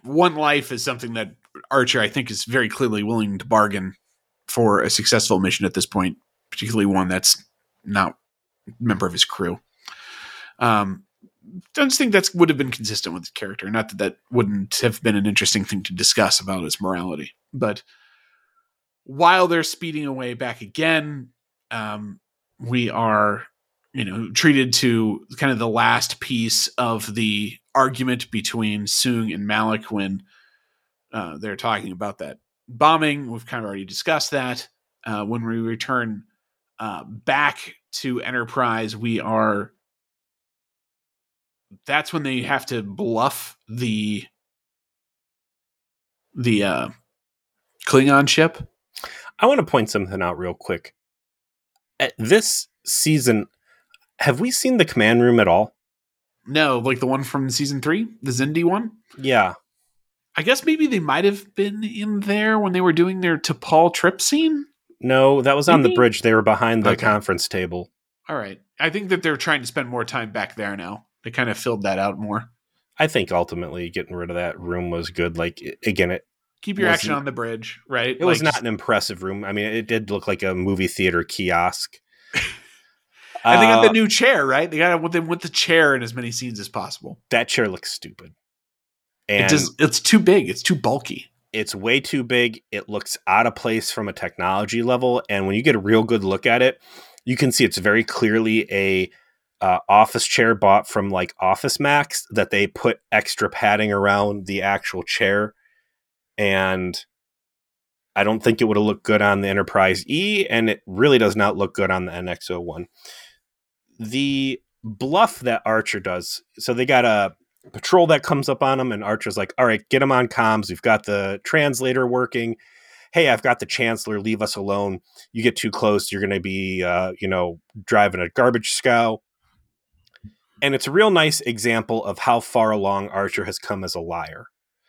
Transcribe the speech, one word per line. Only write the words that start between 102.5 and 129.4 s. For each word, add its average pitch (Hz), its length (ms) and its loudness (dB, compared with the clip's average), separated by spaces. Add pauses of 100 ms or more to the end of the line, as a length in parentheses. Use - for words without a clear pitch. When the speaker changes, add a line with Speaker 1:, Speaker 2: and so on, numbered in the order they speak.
Speaker 2:
put - 320 -2 (140)
extra 104 360 0
padding 104 440 0
around 101 540 0
the 98 140 -4
actual 95 420 -2
chair. 104 500 0 (840)
And 95 600 0 (1120)
I 101 120 2
don't 107 180 0
think 113 160 2
it 120 60 2
would 107 120 2
have 104 80 4
looked 104 200 -2
good 107 160 4
on 101 180 4
the 101 80 -2
Enterprise 95 600 2
E, 190 420 -2
and 113 200 0
it - 160 -4
really 123 340 4
does 104 180 4
not 101 180 2
look 95 200 -2
good 95 160 0
on 92 160 -2
the 82 60 -10
N 90 140 -8
X - 220 -8
oh 90 100 -6
one. 87 280 -10 (1120)
The 135 640 -2 (220)
bluff 135 560 0
that 120 260 -2
Archer 110 340 0
does, 90 440 -8 (140)
so - 160 -4
they 127 120 0
got 127 200 6
a 104 280 2 (400)
patrol 175 340 4
that 151 160 4
comes 139 240 -2
up 135 140 -2
on 135 180 2
him, 127 120 -2
and 104 120 -6
Archer's 104 340 -4
like, 98 200 -4
"All 127 80 4
right, 110 240 0
get 135 140 4
him 139 80 4
on 127 160 4
comms. 110 420 0
We've 90 120 -10
got 110 240 2
the 101 380 -4
translator 131 640 0
working. 120 520 -2 (560)
Hey, 165 160 4
I've 113 120 2
got 123 180 2
the - 60 -8
Chancellor. 113 540 -4
Leave 107 220 -4
us 104 140 -4
alone. 98 440 -4 (320)
You 113 100 -8
get 117 140 2
too 107 160 -4
close, 104 400 0
you're 98 100 -6
gonna 98 180 -2
be, 92 440 -4
uh, 90 360 -2
you 98 80 -4
know, 90 320 -2 (260)
driving 101 360 4
a 87 80 -4
garbage 120 400 2
scow." 117 520 0 (1400)